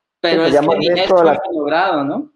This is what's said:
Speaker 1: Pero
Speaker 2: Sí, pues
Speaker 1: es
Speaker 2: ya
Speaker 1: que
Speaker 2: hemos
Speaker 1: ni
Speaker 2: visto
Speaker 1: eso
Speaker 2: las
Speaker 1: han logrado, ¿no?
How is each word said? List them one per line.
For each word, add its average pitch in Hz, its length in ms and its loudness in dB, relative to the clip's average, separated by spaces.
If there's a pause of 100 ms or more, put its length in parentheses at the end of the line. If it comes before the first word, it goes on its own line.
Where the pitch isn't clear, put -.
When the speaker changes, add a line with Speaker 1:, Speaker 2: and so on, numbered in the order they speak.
(200)
Speaker 1:
Pero 165 260 0
Speaker 2:
Sí, 147 40 0
pues - 0 -
Speaker 1:
es 131 40 2
Speaker 2:
ya 143 60 4
Speaker 1:
que 147 60 -2
Speaker 2:
hemos 160 120 0
Speaker 1:
ni 170 100 -2
Speaker 2:
visto 185 280 0
Speaker 1:
eso 175 80 4
Speaker 2:
las 147 140 2
Speaker 1:
han - 180 -8
logrado, 156 480 -2
¿no? 180 320 -8